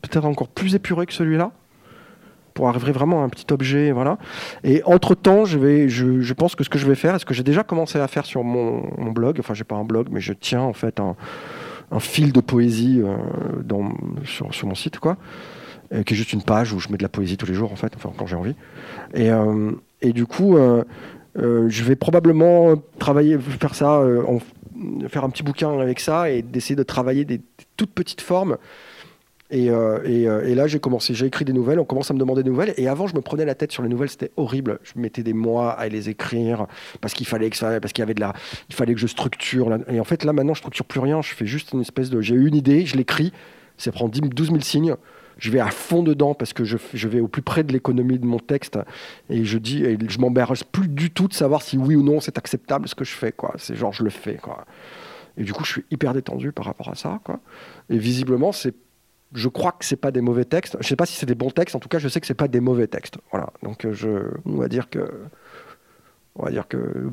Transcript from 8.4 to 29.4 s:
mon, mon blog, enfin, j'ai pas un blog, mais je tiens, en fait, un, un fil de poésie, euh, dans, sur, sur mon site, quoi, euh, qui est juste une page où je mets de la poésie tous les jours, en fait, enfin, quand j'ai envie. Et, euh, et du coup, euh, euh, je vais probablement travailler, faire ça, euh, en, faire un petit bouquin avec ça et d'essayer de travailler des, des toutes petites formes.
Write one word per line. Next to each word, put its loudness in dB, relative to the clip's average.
mon, -2
mon -4
blog, 2
enfin, -6
j'ai -8
pas -6
un -4
blog, 0
mais -4
je -4
tiens, -2
en 0
fait, -4
un, -2
un -2
fil 2
de 8
poésie, 4
euh, -2
dans, -4
sur, -8
sur -6
mon -4
site, -8
quoi, -2
euh, -2
qui -2
est 2
juste -4
une -2
page 2
où -4
je -8
mets -2
de -6
la -2
poésie -2
tous -6
les -2
jours, -2
en -10
fait, -4
enfin, -10
quand -6
j'ai -4
envie. -4
Et, 4
euh, 2
et 4
du 0
coup, 6
euh, 8
euh, 4
je -2
vais 6
probablement 6
travailler, 4
faire -4
ça, 4
euh, 4
en, 0
faire -2
un -2
petit -10
bouquin -2
avec 0
ça 0
et 0
d'essayer -4
de 2
travailler 0
des, -4
des -14
toutes -2
petites -6
formes. 0